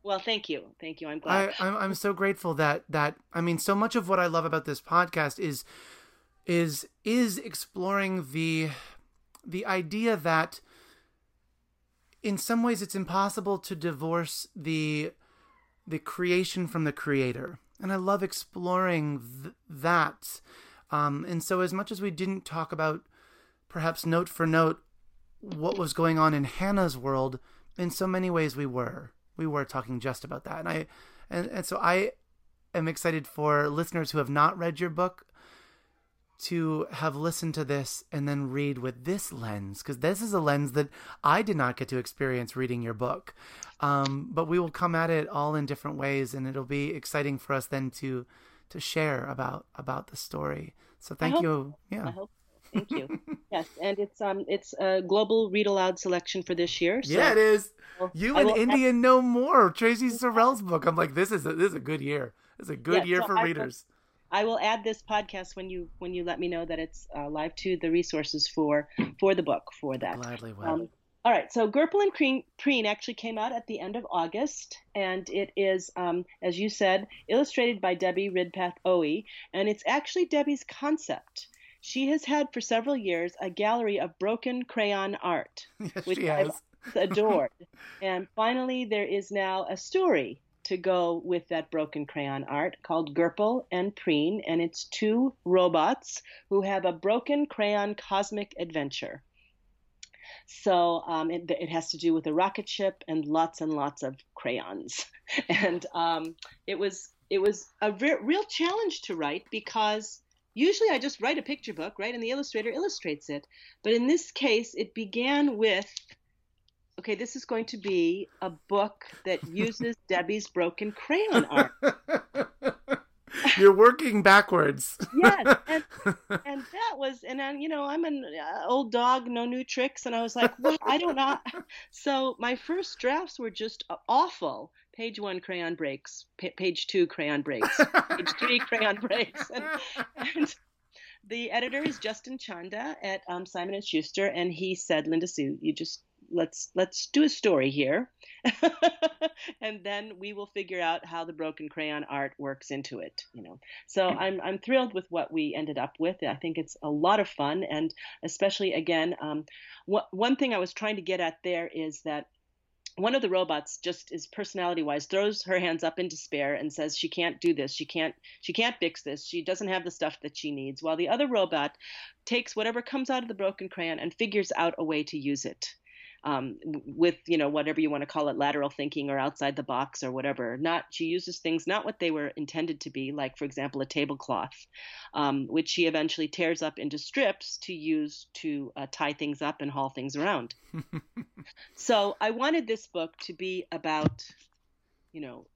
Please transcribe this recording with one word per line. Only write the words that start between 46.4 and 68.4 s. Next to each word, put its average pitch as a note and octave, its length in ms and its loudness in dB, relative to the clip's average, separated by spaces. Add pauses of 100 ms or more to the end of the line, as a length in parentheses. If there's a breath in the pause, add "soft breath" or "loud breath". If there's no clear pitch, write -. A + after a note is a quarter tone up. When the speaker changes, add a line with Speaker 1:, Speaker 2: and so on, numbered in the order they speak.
Speaker 2:
it'll C3 200 -6
be C#3+ 280 -2
exciting C#3+ 440 -2
for - 160 -4
us C3 140 -2
then C3+ 240 -2
to, B2+ 340 -6 (440 soft breath)
to E3+ 100 -14
share C#3+ 460 0
about, C3 400 -6 (100)
about C3+ 320 -6
the - 100 -18
story. - 560 -6 (260 soft breath)
So - 160 -12
Speaker 1:
I - 20 -20
Speaker 2:
thank D#3+ 180 2
Speaker 1:
hope E4+ 80 4
Speaker 2:
you. E3 60 2
Speaker 1:
so. D3 460 -4
Speaker 2:
Yeah. C#3+ 120 -6
Speaker 1:
I B2+ 40 -6
hope G3 200 -12
so. - 420 -20
Thank G#3 180 -2
you. D#4+ 320 -6
Speaker 2:
<laughs> D#4 160 -10 (120)
Speaker 1:
Yes, D#3+ 160 -4 (140)
and G3 180 -2
it's, G3+ 200 -6
um, G3 300 -2
it's - 320 -4
a F#3+ 200 4
global G#3 480 4
read G#3 180 2
aloud F#3+ 300 2
selection F3+ 460 -2
for F3+ 120 -2
this E3+ 260 0
year. F#3 220 2
So C#3+ 100 -2
Speaker 2:
Yeah, B3+ 180 6
it G#3+ 60 6
is. G#3+ 340 6 (300 loud breath)
Speaker 1:
I'll, F3+ 120 -2
Speaker 2:
You G#3+ 220 2
Speaker 1:
I D4 60 8
Speaker 2:
and C4 80 8
Speaker 1:
will A3 80 6
Speaker 2:
Indy C4 280 6
Speaker 1:
add B3+ 40 8
Speaker 2:
and A#3+ 120 4
No B3+ 200 10
More, B3 480 8
Tracy A3+ 400 4
Sorrell's A#3 520 4
book. F3 240 0
I'm E3 120 4
like, D#3+ 160 2
this F#3+ 180 2
is E3+ 140 0
a, D#3 80 0
this E3+ 160 4
is E3+ 60 -6
a D3+ 40 -4
good C#3 220 -4
year. C#3 320 -2 (260 soft breath)
It's - 80 -14
a D3 80 -6
good E3+ 280 4
Speaker 1:
Yeah, - 20 -
Speaker 2:
year F3+ 160 4
Speaker 1:
so E3+ 60 0
Speaker 2:
for G3 100 4
Speaker 1:
I F#3+ 40 6
will, - 60 4
Speaker 2:
readers. C#3+ 380 -4 (460)
Speaker 1:
I G3+ 120 2
will A3+ 160 2
add G#3+ 240 0
this A3 260 -4
podcast G#3 460 -4
when F#3+ 140 -8
you, F3 200 -8 (100)
when F#3 140 -6
you F3 120 -2
let F3 120 -2
me F3 120 -2
know E3+ 160 -4
that E3 140 -4
it's, - 360 -10
uh, C#3+ 140 -6
live D3+ 280 -4
to F#3 220 -2
the E3 120 0
resources D#3+ 560 0